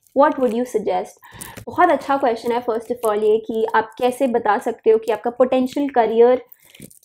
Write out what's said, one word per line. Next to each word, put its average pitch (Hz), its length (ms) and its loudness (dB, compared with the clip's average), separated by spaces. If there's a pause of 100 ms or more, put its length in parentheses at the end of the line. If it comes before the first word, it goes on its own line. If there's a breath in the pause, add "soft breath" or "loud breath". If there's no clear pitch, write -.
(160)
What 294 240 2
would 226 180 0
you 247 180 -4
suggest?" 196 420 -4 (480 loud breath)
बहुत 339 240 2
अच्छा 277 260 0
क्वेश्चन 240 360 -2
है 240 120 -2
first 233 280 -4
of 226 180 -2
all 208 140 -2
ये 214 140 4
कि 220 360 -2
आप 220 240 0
कैसे 254 280 0
बता 226 320 0
सकते 226 320 -2
हो 220 80 4
कि - 140 -4
आपका 247 180 -4
पोटेंशियल 262 580 0
करियर 240 540 4 (640 loud breath)